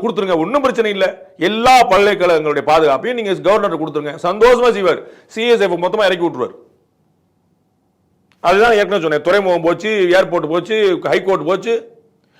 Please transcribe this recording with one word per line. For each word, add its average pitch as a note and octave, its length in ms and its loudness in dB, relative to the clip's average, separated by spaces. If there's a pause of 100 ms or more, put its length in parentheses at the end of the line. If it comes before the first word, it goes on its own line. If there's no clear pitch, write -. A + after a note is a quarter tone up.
கொடுத்துருங்க, F#3 340 -2
ஒண்ணும் G#3+ 240 -2
பிரச்சனை A3+ 300 -2
இல்ல. F#3+ 460 -4
எல்லா A3+ 520 4
பல்கலைக்கழகங்களுடைய F3 760 0
பாதுகாப்பையும் D#3 480 0
நீங்க A3 180 -6
கவர்னர்கிட்ட F3+ 520 -2
கொடுத்துருங்க, D3 400 -8
சந்தோஷமா A#3 480 4
செய்வார். F#3 320 -2 (220)
சி A3+ 220 -6
எஸ் A#3 120 4
எஃப் G3 120 0
மொத்தமா F3+ 340 -2
இறக்கி F3+ 200 0
விட்டுருவார். B2+ 300 -6 (1800)
அதுதான் G3+ 320 4
ஏற்கனவே G3+ 300 0
சொன்னேன், D3+ 200 -2
துறைமுகம் F3+ 400 0
போச்சு, F3+ 500 -2
ஏர்போர்ட் F3 380 0
போச்சு, F#3 520 -2
ஹைகோர்ட் E3+ 440 0
போச்சு. A3+ 420 -2 (520)